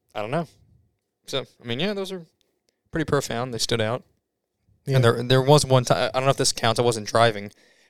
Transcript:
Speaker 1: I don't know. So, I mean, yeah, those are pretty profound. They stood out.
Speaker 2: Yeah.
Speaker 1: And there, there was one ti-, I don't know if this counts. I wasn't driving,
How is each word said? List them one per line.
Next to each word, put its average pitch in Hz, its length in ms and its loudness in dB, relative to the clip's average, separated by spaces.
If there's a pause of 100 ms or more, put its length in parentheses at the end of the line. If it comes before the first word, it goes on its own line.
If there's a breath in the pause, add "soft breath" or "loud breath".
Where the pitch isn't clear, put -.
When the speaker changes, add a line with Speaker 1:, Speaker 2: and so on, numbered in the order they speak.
(140)
Speaker 1:
I 107 60 -8
don't 107 100 -8
know. 160 160 -4 (800)
So, 131 180 -8 (160)
I 120 60 -20
mean, 120 140 -6
yeah, 202 140 -4
those 190 180 -8
are 175 120 -12 (680)
pretty 160 120 -4
profound. 127 480 -4
They 113 60 -8
stood 117 220 -2
out. 113 240 -4 (840)
Speaker 2:
Yeah. 135 100 2
Speaker 1:
And 123 80 4
there, 120 200 2
there 127 180 4
was 143 240 4
one 131 180 4
ti-, 143 100 0
I 113 200 -2
don't 131 120 -2
know 139 40 4
if 135 60 2
this 135 160 0
counts. 113 260 0
I 123 60 2
wasn't 110 240 -2
driving, 107 420 2 (400 soft breath)